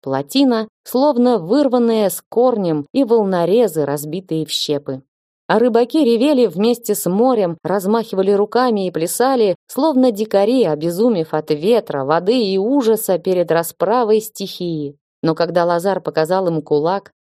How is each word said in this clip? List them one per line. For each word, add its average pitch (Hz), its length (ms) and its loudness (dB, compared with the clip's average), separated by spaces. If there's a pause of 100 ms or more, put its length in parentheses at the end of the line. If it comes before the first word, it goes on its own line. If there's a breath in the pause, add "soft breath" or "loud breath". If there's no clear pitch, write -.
Плотина, 220 640 0 (160)
словно 247 560 2
вырванная 226 720 2
с - 180 -12
корнем, 202 640 0
и 277 120 2
волнорезы, 190 800 2
разбитые 151 600 -6
в 147 60 -12
щепы. 143 520 -6 (440)
А 202 140 2
рыбаки 247 420 2
ревели 247 440 2
вместе 208 500 -2
с - 120 -4
морем, 202 540 0
размахивали 196 720 -2
руками 208 560 0
и - 20 -4
плясали, 208 640 0 (140)
словно 262 420 2
дикари, 214 540 0
обезумев 170 680 0
от 156 180 -4
ветра, 156 540 0
воды 180 380 0
и 190 160 0
ужаса 214 600 0
перед 175 340 -2
расправой 208 680 0
стихии. 170 760 -8 (260)
Но 160 140 0
когда 170 280 0
Лазар 175 360 -2
показал 175 480 -2
им 160 120 -2
кулак 165 520 -2 (100)